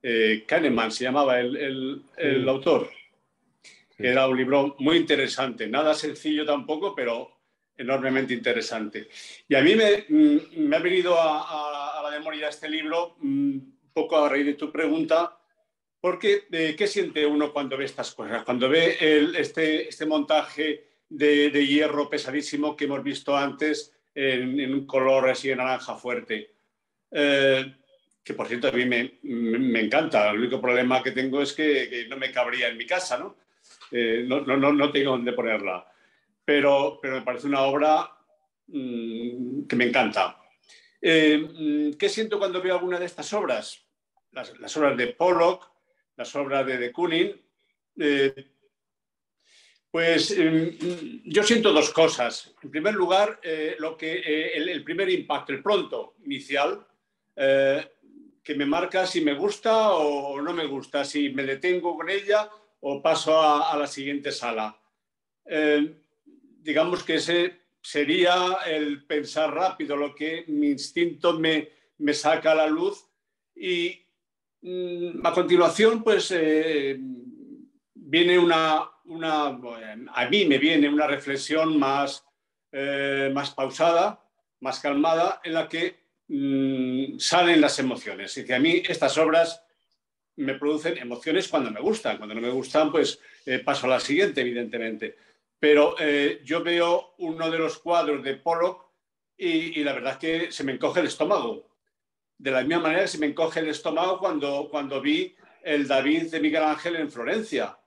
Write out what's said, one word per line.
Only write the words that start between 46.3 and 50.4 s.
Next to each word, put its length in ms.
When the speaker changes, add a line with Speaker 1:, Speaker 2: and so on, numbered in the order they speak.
Speaker 1:
obras 300
de 120
de 140
Kooning. 480
Eh, 360
pues, 420
em, 440